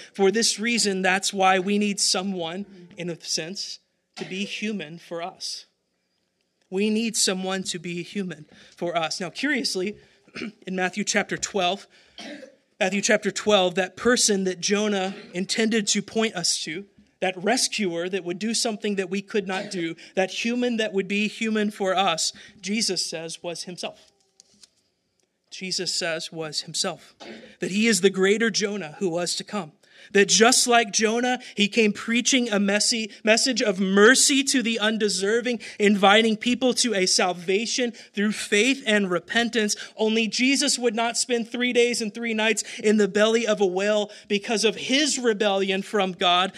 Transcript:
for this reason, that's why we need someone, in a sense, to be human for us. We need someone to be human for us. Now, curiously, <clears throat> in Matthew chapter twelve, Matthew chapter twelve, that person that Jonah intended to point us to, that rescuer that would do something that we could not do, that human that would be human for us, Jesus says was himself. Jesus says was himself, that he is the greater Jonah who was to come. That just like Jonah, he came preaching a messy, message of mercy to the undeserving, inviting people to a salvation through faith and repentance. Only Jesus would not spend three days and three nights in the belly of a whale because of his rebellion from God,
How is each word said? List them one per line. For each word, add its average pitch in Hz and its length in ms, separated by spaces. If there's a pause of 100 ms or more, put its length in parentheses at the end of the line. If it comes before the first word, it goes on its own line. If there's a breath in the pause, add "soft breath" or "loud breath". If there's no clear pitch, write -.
(140)
for 196 160
this 214 300
reason, 202 420
that's 190 320
why 190 240
we 202 220
need 202 200
someone, 185 960
in 175 140
a 160 100
sense, - 600 (380)
to 185 80
be 185 200
human 185 540
for 170 240
us. - 420 (1040)
We 202 220
need 220 260
someone 190 460
to 185 160
be 175 240
human 180 420 (300 loud breath)
for 170 200
us. 160 240
Now, 175 120
curiously, 220 680 (340 soft breath)
<clears throat> - 360
in 185 80
Matthew 185 280
chapter 190 340
twelve, 185 500 (920 soft breath)
Matthew 196 220
chapter 208 300
twelve, 185 440
that 185 220
person 226 460
that 185 160
Jonah 202 560 (180)
intended 208 540
to 202 160
point 220 320
us - 300
to, 170 200 (340)
that 185 240
rescuer 190 680
that 185 140
would 175 140
do 220 160
something 208 440
that 190 120
we 196 140
could 196 240
not 190 240
do, 165 240 (180 loud breath)
that 185 320
human 240 320
that 214 160
would 190 140
be 202 200
human 214 440
for 190 240
us, 175 360 (300 loud breath)
Jesus 190 420
says 165 380
was 170 220
himself. - 480 (1400)
Jesus 185 420
says 170 380
was 160 300
himself, - 520 (460 loud breath)
that 175 120
he 214 160
is 214 120
the 196 100
greater 196 400
Jonah 196 500
who 196 100
was 170 260
to - 80
come. 185 300 (400 loud breath)
That 196 160
just 226 360
like 233 260
Jonah, 240 480 (160 loud breath)
he 208 120
came 208 260
preaching 240 560
a 208 80
messy, 208 540 (120)
message 220 380
of 202 180
mercy 214 640
to 269 180
the 226 160
undeserving, 214 800 (180 loud breath)
inviting 208 600
people 247 380
to 226 200
a 185 100
salvation 196 840
through 208 400
faith 240 560
and 202 240
repentance. 214 640 (220 loud breath)
Only 220 300
Jesus 254 520
would 240 160
not 233 220
spend 233 340
three 247 220
days 240 280
and 208 120
three 233 200
nights 214 300 (160 loud breath)
in 214 180
the 208 120
belly 220 360
of 214 160
a 202 40
whale 202 440 (180 loud breath)
because 208 360
of 214 120
his 269 440
rebellion 196 640
from 190 320
God, 180 440